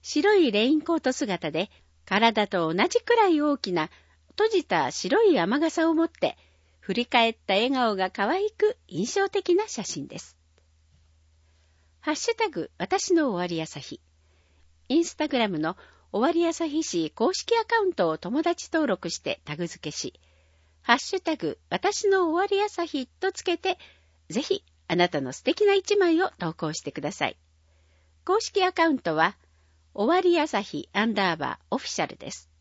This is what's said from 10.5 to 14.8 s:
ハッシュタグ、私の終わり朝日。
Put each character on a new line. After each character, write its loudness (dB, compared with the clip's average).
ハ -4
ッ -2
シ -4
ュ -2
タ -2
グ、 -8
私 -2
の 2
終 -2
わ -2
り -4
朝 -10
日。 -14